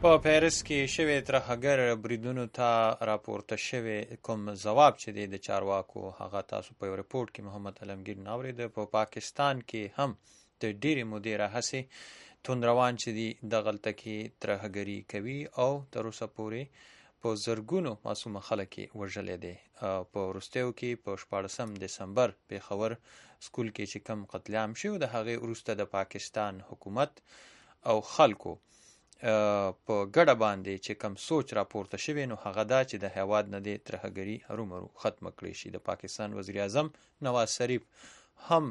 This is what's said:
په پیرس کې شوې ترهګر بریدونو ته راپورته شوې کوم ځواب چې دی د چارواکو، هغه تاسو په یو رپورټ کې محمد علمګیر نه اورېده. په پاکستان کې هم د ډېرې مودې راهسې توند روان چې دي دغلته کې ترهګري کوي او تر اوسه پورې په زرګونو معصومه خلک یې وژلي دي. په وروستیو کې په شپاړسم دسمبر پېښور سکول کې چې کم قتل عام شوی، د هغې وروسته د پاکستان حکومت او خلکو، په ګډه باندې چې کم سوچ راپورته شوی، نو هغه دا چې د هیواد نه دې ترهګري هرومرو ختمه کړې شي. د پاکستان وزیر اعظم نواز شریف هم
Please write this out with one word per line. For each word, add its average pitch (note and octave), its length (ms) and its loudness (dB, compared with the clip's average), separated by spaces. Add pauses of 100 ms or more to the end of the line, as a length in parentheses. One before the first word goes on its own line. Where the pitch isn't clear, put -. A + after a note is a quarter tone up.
(140)
په D#3 100 6
پیرس D#3 320 8 (100)
کې C#3 280 2
شوې D3+ 240 4 (100)
ترهګر C3 500 4 (240)
بریدونو A#2+ 400 -4 (160)
ته B2 100 4 (400)
راپورته G#2+ 480 -2 (100)
شوې A2+ 600 -4
کوم A2+ 140 -2 (240)
ځواب B2+ 280 10 (100)
چې - 140 -8
دی G#2 160 -2
د G2 40 -6 (100)
چارواکو، G2 560 0 (160)
هغه G2 220 -4 (100)
تاسو G#2 280 -6
په - 100 -6
یو F#2+ 120 -4
رپورټ A#2+ 340 -4
کې G#2 120 -12
محمد G2+ 360 -10
علمګیر G2 440 -8
نه G2+ 80 -8
اورېده. B2 320 -6 (100)
په G#2+ 60 -4 (140)
پاکستان B2+ 720 0
کې A2 140 -6 (140)
هم C#3 140 0 (520)
د - 20 -4 (180)
ډېرې C#3 280 2
مودې G#2+ 320 -4
راهسې A#2+ 380 -2 (640)
توند B2+ 260 0
روان B2 220 6 (100)
چې A#2 160 -4
دي A2+ 100 -2 (260)
دغلته G#2+ 360 0 (100)
کې A2 160 -8 (260)
ترهګري G2+ 560 -4 (140)
کوي A#2+ 280 -6 (220)
او C3 80 4 (220)
تر A2+ 180 -4
اوسه A2 160 -8 (100)
پورې A2 260 -6 (600)
په A#2+ 60 0 (160)
زرګونو A#2 480 0 (120)
معصومه G#2+ 440 -6
خلک G2 300 -2
یې G2+ 80 -10 (140)
وژلي F#2+ 440 -6
دي. F2 100 -10 (580)
په G2+ 160 -4
وروستیو A2 400 -4 (100)
کې A#2+ 120 -4 (140)
په G2+ 60 -6 (120)
شپاړسم G2+ 460 -4 (140)
دسمبر G2 460 0 (220)
پېښور G2+ 400 -4 (560)
سکول A#2 280 -4
کې G#2+ 180 -6
چې G#2+ 140 -10
کم G#2+ 160 -6 (120)
قتل G2+ 180 -8 (100)
عام A2 200 -6
شوی، G#3 200 -4
د C3 120 0
هغې A#2 280 -2
وروسته A#2 280 -6 (100)
د G2 160 -2
پاکستان G2 720 -4
حکومت A#2+ 420 -4 (800)
او A2 60 6 (180)
خلکو، G2+ 400 6 (1300)
په A2+ 80 2 (220)
ګډه D#3 260 10
باندې G2 320 0 (100)
چې - 80 -6 (100)
کم G2+ 120 -4 (120)
سوچ D3 320 0
راپورته G2+ 460 -4
شوی، D3 260 -2
نو G#2+ 140 -6
هغه G#2+ 280 -2
دا C3 160 6
چې A2+ 140 -8
د G2 40 -4 (100)
هیواد G#2 280 2 (100)
نه G2+ 120 -6
دې G#2 80 -4 (140)
ترهګري G2+ 480 -8 (120)
هرومرو G2 400 -8 (140)
ختمه - 360 -4
کړې F2+ 220 -10
شي. - 120 -12
د F#2 60 -10 (100)
پاکستان F#2+ 400 -6 (100)
وزیر G2 220 -8
اعظم B2+ 300 0 (360)
نواز B2 220 2 (100)
شریف B2 240 0 (640)
هم E3 220 6